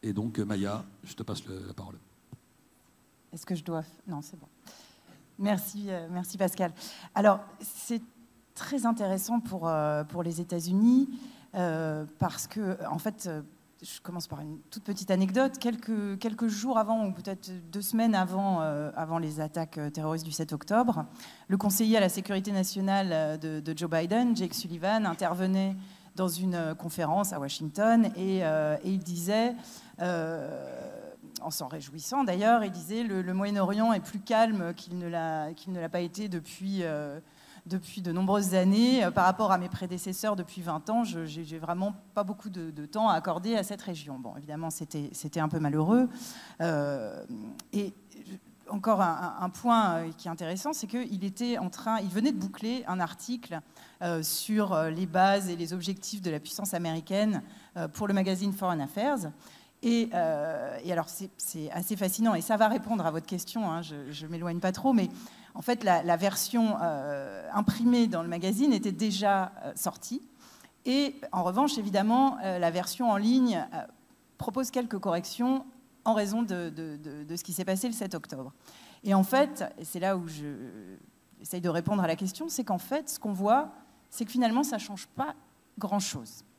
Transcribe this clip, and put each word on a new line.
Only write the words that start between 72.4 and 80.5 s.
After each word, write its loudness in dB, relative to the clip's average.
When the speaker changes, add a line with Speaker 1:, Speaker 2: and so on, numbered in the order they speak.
Speaker 2:
euh, -2
la 4
version 0
en 4
ligne, 4
euh, -6
propose -4
quelques -2
corrections 0
en 4
raison 2
de, -2
de, -10
de, -12
de -8
ce -8
qui -10
s'est -4
passé 0
le -2
sept -4
octobre. -10
Et 4
en 8
fait, 4
et -10
c'est -8
là 2
où -4
je, -8